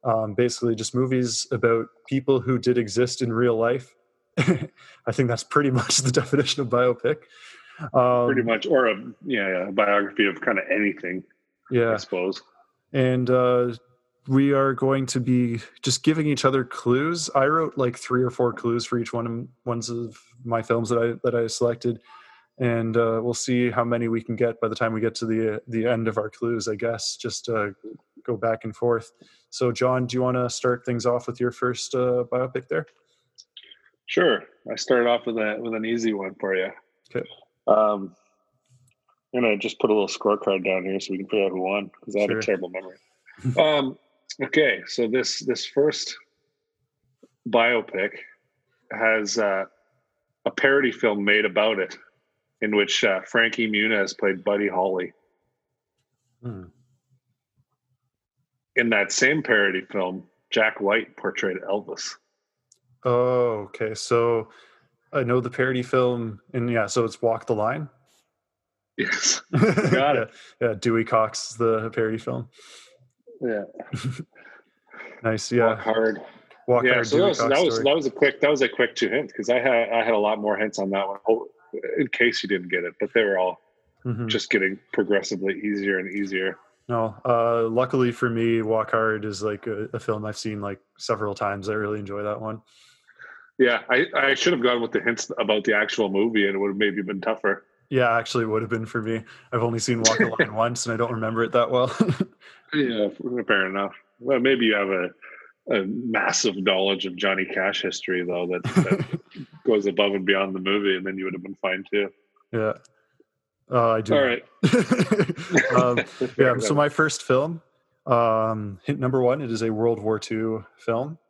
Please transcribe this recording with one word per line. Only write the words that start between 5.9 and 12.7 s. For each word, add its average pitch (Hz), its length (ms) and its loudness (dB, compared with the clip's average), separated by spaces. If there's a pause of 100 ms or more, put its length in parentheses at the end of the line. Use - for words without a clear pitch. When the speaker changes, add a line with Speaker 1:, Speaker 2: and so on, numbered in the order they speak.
Speaker 1:
the 131 120 0
definition 139 520 0
of 120 60 -4
biopic. 123 500 2 (760)
Um, 123 320 4
Speaker 2:
Pretty 131 160 2
much, 113 240 0
or 131 220 4
a, 104 80 2 (280)
yeah, 104 240 -2
yeah, 92 200 -2
a 95 40 -8
biography 101 540 2
of 92 160 -2
kinda 98 280 2
anything, 95 520 -2 (480)
Speaker 1:
Yeah. 117 220 2
Speaker 2:
I 107 60 0
suppose. 92 440 -4 (500)